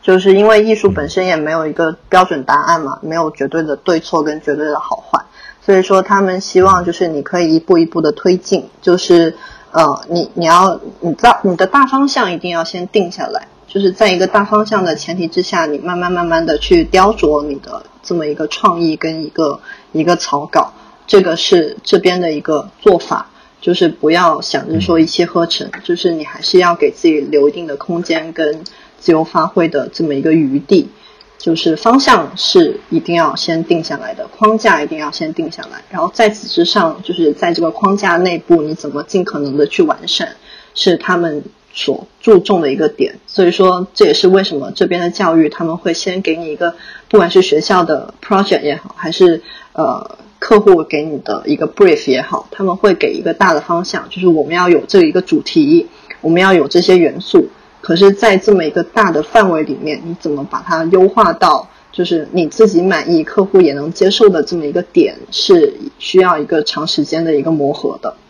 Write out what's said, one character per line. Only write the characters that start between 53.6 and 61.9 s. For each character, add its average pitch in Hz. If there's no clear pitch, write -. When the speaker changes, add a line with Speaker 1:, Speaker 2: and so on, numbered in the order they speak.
Speaker 1:
方 170
向， -
就 -
是 185
我 156
们 151
要 180
有 170
这 190
一 156
个 185
主 175
题， 156
我 160
们 170
要 190
有 147
这 175
些 185
元 165
素。 -
可 170
是 196
在 202
这 208
么 180
一 151
个 165
大 196
的 151
范 202
围 156
里 143
面， 151
你 170
怎 165
么 143
把 -
它 165
优 185
化 196
到 160